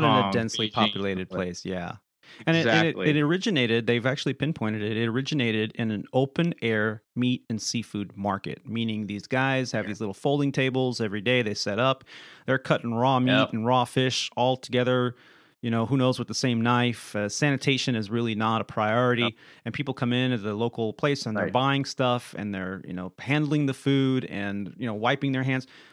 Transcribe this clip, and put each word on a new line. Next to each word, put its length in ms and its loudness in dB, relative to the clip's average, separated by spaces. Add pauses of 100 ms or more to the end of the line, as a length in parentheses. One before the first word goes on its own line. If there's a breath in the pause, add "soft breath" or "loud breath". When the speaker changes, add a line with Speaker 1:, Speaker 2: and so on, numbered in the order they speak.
Speaker 1:
in 60 6
a 120 6
Speaker 2:
Kong, 100 -2
Speaker 1:
densely 360 -2
Speaker 2:
Beijing, 60 -12
Speaker 1:
populated 540 0
Speaker 2:
but 80 -8
Speaker 1:
place, 280 -6
yeah. 320 -6 (500 loud breath)
And 100 4
it, 100 2
and 200 4
it, 40 0
Speaker 2:
Exactly. 200 0
Speaker 1:
it 60 4
originated, 680 2
they've 180 2
actually 300 -2
pinpointed 480 -2
it, 160 -2
it 80 0
originated 720 0
in 140 0
an 220 -4
open 480 0
air 420 0 (140)
meat 320 0
and 140 -4
seafood 540 -6
market, 520 -6
meaning 380 -4
these 200 -8
guys 460 0
have 120 -2
Speaker 2:
Yeah. 40 -6
Speaker 1:
these 120 -6
little 140 -4
folding 380 2
tables 480 0
every 220 -2
day 200 4
they 120 -2
set 240 -2
up. 260 2 (420 loud breath)
They're 120 2
cutting 360 -2
raw 240 4
meat 140 2
Speaker 2:
Yep. 220 4
Speaker 1:
and 100 -2
raw 220 4
fish 500 0
all 220 4
together, 580 0 (460 soft breath)
you 80 -2
know, 160 2
who 100 0
knows, 220 4
with 100 -4
the 60 -6
same 260 0
knife. 560 0
Uh, 140 -2
sanitation 640 0
is 140 -4
really 240 0
not 260 2
a 40 -2
priority. 580 2
Speaker 2:
Yep. 100 0 (320 loud breath)
Speaker 1:
And 100 -6
people 200 -6
come 180 0
in 180 2
at 120 -2
the 120 -4
local 380 -2
place 320 -2
and 100 -4
they're 100 0
Speaker 2:
Right. 80 -2
Speaker 1:
buying 340 2
stuff 500 -2
and 180 -6
they're, 320 -8
you 60 -10
know, 260 -10
handling 460 0
the 100 0
food 520 0
and, 500 -8
you 100 -6
know, 80 -4
wiping 380 0
their 120 0
hands. 220 -2 (260 loud breath)